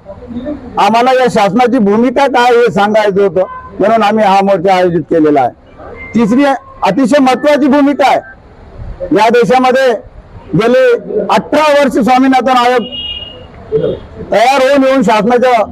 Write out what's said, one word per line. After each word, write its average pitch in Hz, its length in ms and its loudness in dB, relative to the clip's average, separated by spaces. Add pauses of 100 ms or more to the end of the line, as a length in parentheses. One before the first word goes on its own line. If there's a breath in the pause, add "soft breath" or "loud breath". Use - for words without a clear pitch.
(840)
आम्हाला 233 280 2
या 254 180 2
शासनाची 214 500 2
भूमिका 233 460 0
काय 247 300 2
हे 240 160 2
सांगायचं 202 500 0
होतं, 185 220 0 (340)
म्हणून 220 240 2
आम्ही 214 220 0
हा 196 180 2
मोर्चा 196 320 2
आयोजित 180 360 0
केलेला 151 300 2
आहे. 120 100 0 (640)
तिसरी 233 300 2
अतिशय 262 760 -2
महत्वाची 269 480 2
भूमिका 285 420 2
आहे, 185 120 0 (960)
या 220 120 2
देशामध्ये 247 640 2 (600)
गेले 240 300 0 (360)
अठरा 220 420 -2 (100)
वर्ष 285 260 0
स्वामीनाथन 254 580 2
आयोग 247 260 0 (1500)
तयार 254 300 2
होऊन 269 220 2
येऊन 269 180 2
शासनाच्या 233 680 2